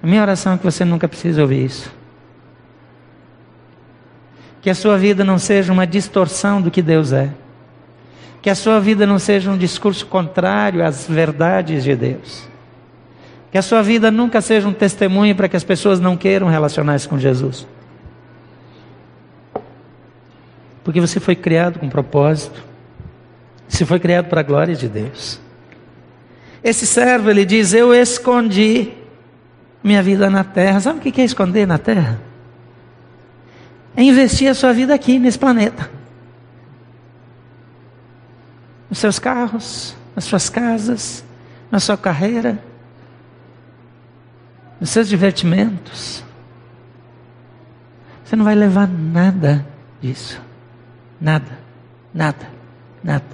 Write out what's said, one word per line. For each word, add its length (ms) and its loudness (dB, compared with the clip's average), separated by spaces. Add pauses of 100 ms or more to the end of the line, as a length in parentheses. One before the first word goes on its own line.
A 40 -4
minha 140 2
oração 320 0
é 60 -2
que 60 -10
você 200 -2
nunca 240 -2
precise 320 -4
ouvir 240 0
isso. 260 -10 (2750)
Que 80 -2
a 60 2
sua 240 2
vida 260 2
não 140 2
seja 340 2
uma 140 4
distorção 720 0
do 100 0
que 120 0
Deus 280 2
é. 200 0 (1120)
Que 80 0
a 40 2
sua 260 2
vida 260 2
não 120 2
seja 320 0
um 60 -2
discurso 500 -2
contrário 800 -2
às 220 -4
verdades 760 0
de 140 0
Deus. 500 -8 (1040)
Que 60 -2
a 60 2
sua 200 2
vida 280 2
nunca 320 0
seja 260 2
um 60 -2
testemunho 600 2
para 140 0
que 80 -2
as 80 -2
pessoas 340 0
não 200 0
queiram 300 0
relacionar-se 600 0
com 100 -4
Jesus. 480 -2 (3250)
Porque 180 -2
você 180 -2
foi 160 0
criado 440 -2
com 100 -8
propósito. 720 -2 (1040)
Você 200 -4
foi 120 0
criado 280 0
para 140 0
a 40 -2
glória 300 0
de 120 -6
Deus. 540 -10 (1200)
Esse 240 -2
servo, 440 2
ele 160 4
diz: 260 2
"Eu 220 6
escondi 960 2 (920)
minha 180 4
vida 260 2
na 140 2
terra." 380 2
Sabe 180 -4
o 20 -12
que 200 -4
é 40 4
esconder 420 0
na 120 0
terra? 400 0 (1800)
É 80 4
investir 480 4
a 40 2
sua 180 2
vida 200 2
aqui, 260 2
nesse 200 2
planeta. 500 0 (3000)
Nos 80 -10
seus 220 -2
carros, 760 -6 (200)
nas 80 -8
suas 260 -4
casas, 720 -4 (460)
na 80 0
sua 180 -2
carreira, 600 -4 (2250)
nos 100 -8
seus 180 0
divertimentos. 1160 -2 (2000)
Você 120 -4
não 80 2
vai 100 2
levar 340 2
nada 800 0 (340)
disso. 420 -10 (800)
Nada, 380 -4 (540)
nada, 360 -6 (540)
nada. 320 -6